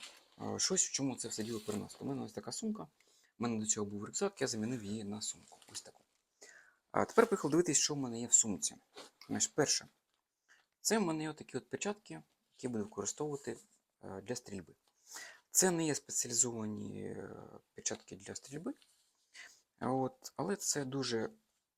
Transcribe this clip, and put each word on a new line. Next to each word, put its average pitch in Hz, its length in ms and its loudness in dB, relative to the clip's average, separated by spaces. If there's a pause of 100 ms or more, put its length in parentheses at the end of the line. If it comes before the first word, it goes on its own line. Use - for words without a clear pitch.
(420)
е, 104 180 -2
щось, - 280 4
в - 40 -8
чому 135 240 2
це - 120 -6
все 110 160 -2
діло 113 160 -2
переносити. 104 440 -4
У 117 40 -2
мене 135 140 0
ось 113 120 -6
така 120 180 -6
сумка, 214 320 -2
у - 40 -14 (500)
мене 113 220 2
до 107 60 -2
цього 107 200 2
був 101 200 -6
рюкзак, - 360 -2
я 135 60 2
замінив 113 360 0
її 107 200 -4
на 104 180 -4
сумку. - 380 -8 (120)
Ось - 100 -8
таку. - 220 -18 (880)
А 101 140 6
тепер 220 220 8
поїхали 196 240 2
дивитись, 160 260 6
що - 160 4
в 143 40 -4
мене 120 220 -2
є 120 80 -4
в - 60 -6
сумці. - 420 4 (520)
Значить, 107 280 0
перше, - 320 2 (920)
це 214 160 4
в 220 40 4
мене 160 220 0
є 156 60 -2
отакі - 280 -8
от - 120 -8
перчатки, - 520 -4 (380)
які 131 80 -4
буду 110 160 0
використовувати, 117 720 -4 (460)
е, 98 180 -10
для 110 140 -4
стрільби. 95 380 -10 (800)
Це 190 200 8
не 165 140 2
є 147 100 4
спеціалізовані, 107 1080 0
е, 98 280 -6 (460)
перчатки - 400 -6
для 98 200 -10
стрільби, 165 380 -8 (1080)
от, 131 560 -2
але 180 200 0
це 147 300 0
дуже 123 440 0 (480)